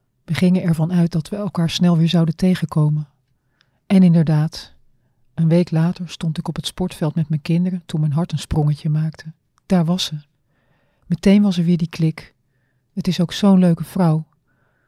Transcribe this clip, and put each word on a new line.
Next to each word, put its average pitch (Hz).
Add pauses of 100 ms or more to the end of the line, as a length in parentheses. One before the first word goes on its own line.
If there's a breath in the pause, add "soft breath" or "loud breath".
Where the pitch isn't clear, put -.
(240)
We 160
gingen 180
ervan 165
uit 170
dat 160
we 202
elkaar 180
snel 175
weer 165
zouden 165
tegenkomen. 151 (800)
En 196
inderdaad, 160 (600)
een 165
week 170
later 165
stond 165
ik -
op 151
het -
sportveld -
met 160
mijn 156
kinderen 180
toen 160
mijn 151
hart 165
een 147
sprongetje 147
maakte. 156 (340)
Daar 180
was 175
ze. 147 (840)
Meteen 202
was 190
er 175
weer 175
die 165
klik. - (580)
Het -
is 180
ook 170
zo'n 196
leuke 170
vrouw. 160 (600)